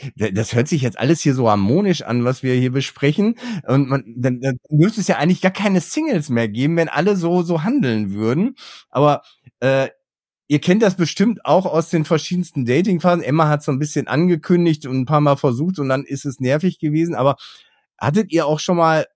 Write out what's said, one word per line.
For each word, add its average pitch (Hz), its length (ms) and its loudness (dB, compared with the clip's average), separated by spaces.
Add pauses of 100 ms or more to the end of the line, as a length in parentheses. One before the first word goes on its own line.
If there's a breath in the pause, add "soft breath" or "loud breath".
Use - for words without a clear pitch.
(160)
d-, 104 160 -4
das 107 240 -4
hört 120 120 0
sich 156 140 -2
jetzt 120 180 -4
alles 143 220 0
hier 143 140 2
so 127 140 2
harmonisch 131 540 2
an, 120 220 -2
was 127 180 -4
wir 127 120 0
hier 127 160 0
besprechen. 151 640 0 (320 loud breath)
Und 131 220 2
man, 135 140 -2 (140)
dann, 123 240 -2
dann 131 160 -2 (120)
dürfte 175 320 2
es 180 60 -6
ja 185 100 2
eigentlich 170 240 2
gar 185 100 2
keine 190 300 0
Singles 277 480 -2
mehr 117 200 0
geben, 135 280 0
wenn 165 120 2
alle 190 260 0
so, 175 280 0
so 165 200 -2
handeln 123 500 0
würden. 127 420 0 (340 loud breath)
Aber, 143 340 2 (360 soft breath)
äh, 135 300 0 (580)
ihr 147 140 2
kennt 196 220 2
das 196 140 4
bestimmt 196 480 -2
auch 180 200 2
aus 156 240 -2
den 160 160 0
verschiedensten 175 600 -4
Datingphasen. 175 580 2
Emma 156 260 2
hat 147 140 0
so - 80 -2
ein 135 80 0
bisschen 147 280 -4
angekündigt 165 800 2
und 131 120 -4
ein 127 60 -2
paar 147 160 2
Mal 143 160 4
versucht 147 420 -2
und 139 100 -2
dann 135 160 -2
ist 135 200 -10
es 139 140 -8
nervig 151 400 0
gewesen. 160 360 -2
Aber 131 220 2 (600 loud breath)
hattet 185 340 0
ihr 165 140 0
auch 151 140 0
schon 180 180 -2
mal 156 380 2